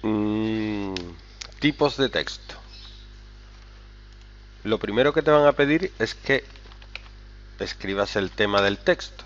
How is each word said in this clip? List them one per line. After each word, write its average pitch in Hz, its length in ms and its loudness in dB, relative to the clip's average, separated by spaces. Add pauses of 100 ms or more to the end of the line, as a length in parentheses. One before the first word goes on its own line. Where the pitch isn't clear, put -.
Mm, 107 920 -2 (640)
tipos 147 380 2
de 135 120 2
texto. - 460 -6 (2000)
Lo 107 160 0
primero 120 340 2
que 160 80 2
te 151 100 4
van 147 140 8
a 143 60 10
pedir 147 480 2
es 113 160 -2
que - 280 0 (1160)
escribas 98 560 -2
el 95 160 0
tema 101 300 2
del 98 160 2
texto - 480 -2